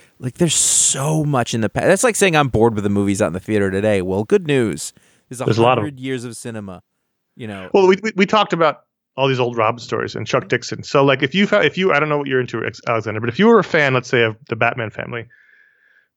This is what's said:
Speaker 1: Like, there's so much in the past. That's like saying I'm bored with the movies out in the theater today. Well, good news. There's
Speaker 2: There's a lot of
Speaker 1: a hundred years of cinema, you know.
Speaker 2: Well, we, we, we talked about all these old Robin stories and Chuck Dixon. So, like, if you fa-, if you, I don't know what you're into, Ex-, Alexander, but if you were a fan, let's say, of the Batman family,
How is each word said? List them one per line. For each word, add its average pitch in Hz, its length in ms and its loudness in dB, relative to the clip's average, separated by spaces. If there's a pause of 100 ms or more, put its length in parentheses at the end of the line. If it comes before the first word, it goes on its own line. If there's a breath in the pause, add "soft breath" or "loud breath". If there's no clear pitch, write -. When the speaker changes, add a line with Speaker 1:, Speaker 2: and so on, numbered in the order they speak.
(180 soft breath)
Speaker 1:
Like, 123 160 -8
there's 165 220 0
so 151 680 0
much 131 300 0
in 113 60 -2
the 107 80 0
past. - 180 -2
That's 185 180 4
like 226 120 2
saying 190 180 2
I'm 147 140 4
bored 113 260 2
with 104 80 -4
the 101 80 0
movies 101 320 0
out 92 60 0
in 78 40 -8
the 90 80 -6
theater 101 300 0
today. 98 320 0
Well, 92 220 -2
good 190 240 0
news. 117 440 -2 (360 soft breath)
There's 123 100 -16
Speaker 2:
There's 120 200 0
a 117 40 6
lot 123 160 4
of 107 60 -2
Speaker 1:
a - 20 -6
hundred 135 140 -12
years 131 240 -6
of 117 120 -12
cinema, 101 460 -12 (540)
you 117 100 -14
know. 95 260 -12
Speaker 2:
Well, 190 140 6
we, 190 160 4
we, 220 140 -6
we 196 100 2
talked 208 260 0
about 165 320 0 (320)
all 135 120 0
these 127 120 0
old 120 180 -2
Robin 113 220 2
stories 113 340 -6
and 113 120 -8
Chuck - 220 -2
Dixon. - 360 -6
So, 139 200 2
like, 139 200 2
if - 100 -2
you 196 120 2
fa-, 208 200 2
if 147 100 -2
you, 185 160 0
I 143 80 4
don't 151 80 -2
know 147 100 -2
what 139 100 -6
you're 131 120 0
into, 120 240 -6
Ex-, - 220 -8
Alexander, 110 340 -4
but 117 80 -6
if - 100 -6
you 202 100 4
were 233 100 6
a 175 60 2
fan, 143 280 0
let's 123 160 -2
say, 120 140 2
of 110 140 0 (120)
the 117 80 -4
Batman 117 340 -2
family, 117 360 -12 (920 soft breath)